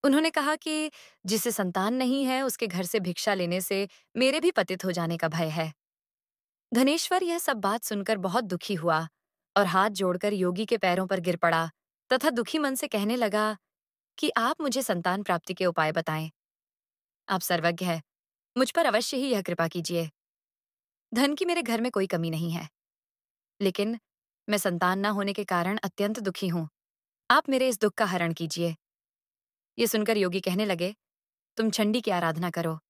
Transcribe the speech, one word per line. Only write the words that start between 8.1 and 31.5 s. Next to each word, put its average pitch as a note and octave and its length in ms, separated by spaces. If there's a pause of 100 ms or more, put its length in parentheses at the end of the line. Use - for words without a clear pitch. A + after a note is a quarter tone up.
बहुत F#3+ 260
दुखी F#3 300
हुआ D#3+ 340 (480)
और G3+ 100
हाथ F#3+ 240
जोड़कर F#3+ 420
योगी F#3 340
के A3+ 120
पैरों F#3 280
पर F#3 140
गिर E3+ 160
पड़ा E3 340 (420)
तथा B3+ 180
दुखी B3 280
मन C#4 160
से C#4 140
कहने G#3+ 280
लगा G#3+ 400 (640)
कि D4+ 180
आप A#3+ 240
मुझे C4+ 220
संतान F#3 400
प्राप्ति F3+ 320
के F#3 120
उपाय D#3 260
बताएं। D#3+ 380 (1000)
आप F#3 120
सर्वज्ञ E3+ 460
हैं, E3 160 (540)
मुझ B3+ 140
पर E4 160
अवश्य A#3 300
ही C4 140
यह G3+ 120
कृपा E3+ 260
कीजिए। E3 420 (1040)
धन C#4 200
की F4+ 100
मेरे F4 180
घर A3+ 180
में A#3+ 120
कोई G3 140
कमी E3 240
नहीं E3 200
है, E3 180 (920)
लेकिन G3+ 380 (500)
मैं G#3 100
संतान F#3 400
न G3+ 80
होने G3+ 260
के G3+ 120
कारण F#3 340
अत्यंत G3+ 420
दुखी G3 280
हूं। E3 200 (640)
आप C#4+ 180
मेरे C4 200
इस A3+ 120
दुख G#3 140
का - 100
हरण E3+ 280
कीजिए। E3 440 (1000)
ये A#3 80
सुनकर G#3+ 300
योगी F#3 240
कहने F#3 240
लगे, F#3 300 (640)